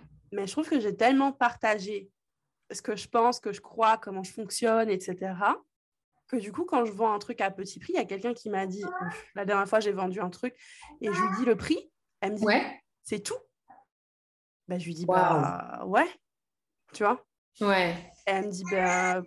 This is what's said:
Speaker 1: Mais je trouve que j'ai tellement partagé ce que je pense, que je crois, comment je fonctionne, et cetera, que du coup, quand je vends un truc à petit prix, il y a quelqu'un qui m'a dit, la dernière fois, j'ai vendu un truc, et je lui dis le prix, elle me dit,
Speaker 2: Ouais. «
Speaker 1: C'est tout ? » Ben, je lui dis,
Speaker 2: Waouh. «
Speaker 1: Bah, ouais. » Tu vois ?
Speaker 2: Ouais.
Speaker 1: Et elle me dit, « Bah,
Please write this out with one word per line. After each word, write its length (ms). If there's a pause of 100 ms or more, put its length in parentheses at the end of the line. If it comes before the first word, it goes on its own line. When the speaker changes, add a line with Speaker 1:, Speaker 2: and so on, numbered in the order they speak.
(320)
Speaker 1:
Mais 140
je 60
trouve 160
que 120
j'ai 160
tellement 360
partagé 760 (600)
ce 120
que 140
je 120
pense, 320
que 120
je 80
crois, 380
comment 240
je 100
fonctionne, 560
et 120
cetera, 580 (720)
que 80
du 160
coup, 120
quand 220
je 60
vends 200
un 60
truc 240
à 80
petit 280
prix, 140
il 40
y 60
a 40
quelqu'un 260
qui 160
m'a 180
dit, 180 (500)
la 100
dernière 240
fois, 120
j'ai 120
vendu 280
un 100
truc, 240 (480)
et 100
je 80
lui 80 (100)
dis 60
le 120
prix, 340 (320)
elle 100
me 60
dit, 80
Speaker 2:
Ouais. « 340 (260)
Speaker 1:
C'est 160
tout ? » 140 (1300)
Ben, 120
je 60
lui 80
dis, 100
Speaker 2:
Waouh. « 380
Speaker 1:
Bah, 440
ouais. » 220 (840)
Tu 80
vois ? 200 (380)
Speaker 2:
Ouais. 320 (340)
Speaker 1:
Et 40
elle 160
me 40
dit, « 220
Bah, 540